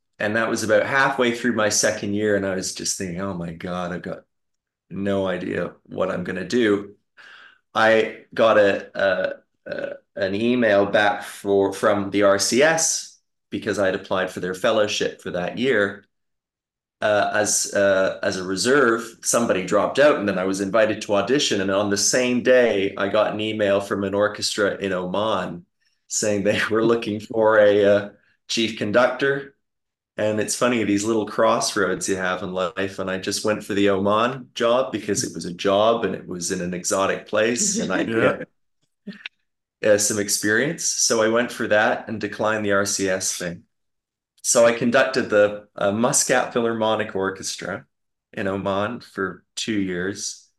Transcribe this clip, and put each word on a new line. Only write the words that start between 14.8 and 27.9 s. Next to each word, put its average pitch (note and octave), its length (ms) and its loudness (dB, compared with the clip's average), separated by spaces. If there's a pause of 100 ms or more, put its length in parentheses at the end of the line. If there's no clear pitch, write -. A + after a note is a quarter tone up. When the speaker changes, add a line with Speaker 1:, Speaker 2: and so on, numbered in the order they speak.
Speaker 1:
for F#2 100 -10
that E2+ 260 -6
year. G#2 480 0 (960)
Uh, G#2 320 2
as, G#2 400 -2
uh, F#2+ 500 2
as G2 140 -2
a F#2 80 -6
reserve, A#2 800 2
somebody G#2 420 0
dropped G2 340 0
out, D3 200 6
and G2+ 100 -2
then F#2 100 -2
I F#2 60 0
was F#2+ 160 -2
invited G#2+ 400 0
to G#2 140 -2
audition. A2+ 440 0
And F#2+ 100 -2
on G2+ 200 0
the G2+ 80 0
same B2 460 0
day, A#2 540 4
I G2 120 -2
got G#2 240 2
an G#2 80 -4
email G#2 400 2
from G2+ 240 -4
an F#2+ 80 -4
orchestra G#2 640 0
in F#2+ 160 -2
Oman F2+ 720 -4 (420)
saying G#2 360 -2
they G#2 220 2
<laughs> - 60 -4
were A2 140 2
looking A2+ 340 0
for A2 400 2
a, G#2 240 6
uh, G2+ 260 4 (380)